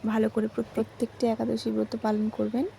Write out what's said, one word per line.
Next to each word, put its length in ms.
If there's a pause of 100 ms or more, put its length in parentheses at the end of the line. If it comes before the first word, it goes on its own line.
ভালো 240
করে 180
প্রত্যেক-, 260
প্রত্যেকটি 540
একাদশী 440
ব্রত 300
পালন 280
করবেন। 360 (140)